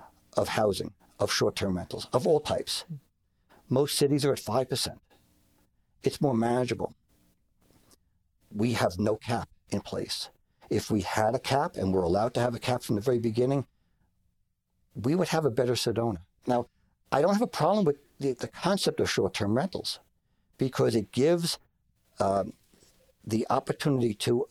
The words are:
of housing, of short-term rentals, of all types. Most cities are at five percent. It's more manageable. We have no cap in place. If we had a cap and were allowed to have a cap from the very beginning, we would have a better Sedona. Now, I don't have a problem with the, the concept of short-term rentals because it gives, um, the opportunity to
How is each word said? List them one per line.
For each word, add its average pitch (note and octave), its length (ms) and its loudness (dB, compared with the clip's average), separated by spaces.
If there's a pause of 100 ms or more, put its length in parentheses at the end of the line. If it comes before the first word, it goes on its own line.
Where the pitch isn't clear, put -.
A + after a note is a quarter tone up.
(360)
of G2+ 140 2
housing, G#2+ 440 0 (260)
of G#2 120 0
short-term G2+ 460 0
rentals, G2 340 -10
of - 160 0
all D#3 120 4
types. - 460 -4 (840)
Most C#3+ 280 2
cities C#3+ 280 2
are C3+ 80 2
at - 60 -2
five B2 300 -2
percent. - 300 -4 (1040)
It's - 180 -2
more C#3+ 120 2
manageable. A#2 600 0 (1600)
We G#2+ 220 0
have G#2 260 0
no G#2+ 160 2
cap A#2 340 -6 (200)
in G2+ 120 -4
place. - 480 -8 (400)
If - 200 -2
we G#2+ 120 0
had A2 340 0
a B2 40 -2
cap C#3+ 360 -2
and F#2+ 180 0
were F#2 100 4
allowed G2+ 320 2
to B2+ 40 2
have A#2+ 160 0
a A2 40 -10
cap B2 240 -2
from B2 120 -2
the G#2 60 -2
very A#2+ 180 0
beginning, A#2+ 480 0 (1300)
we A#2 180 0
would F3 160 2
have D#3+ 160 0
a C3 60 4
better B2 220 0
Sedona. A2+ 460 0 (280)
Now, B2 200 2 (440)
I C3+ 100 2
don't F#3 120 4
have G3+ 80 2
a B3 60 0
problem F#3+ 380 2
with D3 120 2 (220)
the, C3+ 140 -2
the - 140 -6
concept - 520 -2
of G2 100 2
short-term G#2 460 0
rentals - 440 -4 (580)
because B2+ 380 0
it G#2+ 160 0
gives, E3 480 2 (600)
um, G2 340 0 (760)
the A2 220 -2
opportunity B2+ 640 0
to A#2+ 380 0